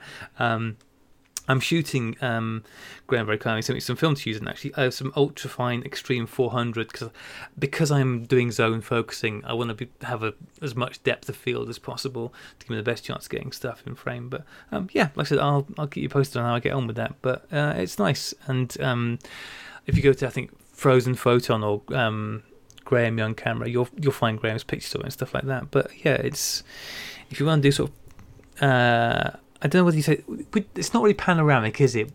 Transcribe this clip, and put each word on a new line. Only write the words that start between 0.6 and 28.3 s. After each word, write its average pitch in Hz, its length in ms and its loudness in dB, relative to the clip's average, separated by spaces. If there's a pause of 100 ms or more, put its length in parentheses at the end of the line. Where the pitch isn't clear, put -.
I'm 131 120 4
shooting, 131 600 -2
um, 113 420 -4 (440)
Graham 117 180 0
very 107 140 0
kindly 110 240 -2
sent 135 100 -2
me 123 60 -2
some 123 160 -4
film 160 180 2
to 139 160 -4
use, 107 80 -4
and 110 100 -8
actually, - 280 -10
uh, 127 160 2
some 135 240 -6
ultra 143 340 0
fine 120 320 -2
extreme 123 460 -4
four 120 240 -2
hundred, 117 420 -4
'cause, 113 160 -10 (480)
because 143 320 0
I'm 127 360 2
doing 123 260 4
zone 113 300 2
focusing, 110 600 -4
I 120 100 -6
wanna 117 200 -2
be, 117 160 -10 (140)
have 123 180 -6
a, 110 140 -4 (260)
as 127 140 -8
much 123 260 -4
depth - 260 -2
of - 80 -8
field 120 320 -4
as 117 120 -10
possible 120 560 -8 (240)
to - 80 -20
give - 20 -20
me 117 60 -4
the 107 80 -4
best 117 200 -2
chance - 220 -8
of - 60 -10
getting 127 200 -6
stuff - 360 -10
in 123 80 -10
frame. 123 340 -8
But, 147 140 -8 (280)
um, 185 200 -4
yeah, 180 240 2
like 147 100 -2
I - 40 -8
said, 143 100 4
I'll, 143 260 2 (140)
I'll 151 80 -4
keep 143 160 -6
you 143 60 -4
posted 135 280 0
on 120 80 -2
how 120 80 0
I 120 60 0
get 131 140 0
on 131 120 -2
with 113 120 -6
that. 113 260 -4
But, 127 280 -4
uh, 147 260 0
it's 180 200 -4
nice, 170 340 0 (140)
and, 127 340 -2
um, 123 380 0 (680)
if - 100 2
you 113 60 4
go 135 100 8
to, 127 140 0
I - 20 -2
think, - 220 -6 (200)
Frozen 127 440 6
Photon 120 480 4
or, 104 180 0 (140)
um, 107 480 -2 (420)
Graham 117 320 2
Young 110 160 0
camera, 117 340 -4
you'll, 120 220 0 (100)
you'll 143 120 4
find 113 280 0
Graham's 113 240 -2
pictures - 300 -8
of - 80 -4
it - 40 -6
and - 80 -8
stuff - 200 -6
like 127 120 -2
that. 131 260 -4
But - 180 2 (160)
yeah, 143 80 4
it's, - 480 -2 (720)
if - 80 -12
you 139 80 2
wanna 151 160 4
do 139 80 8
sort 147 180 0
of, - 720 -10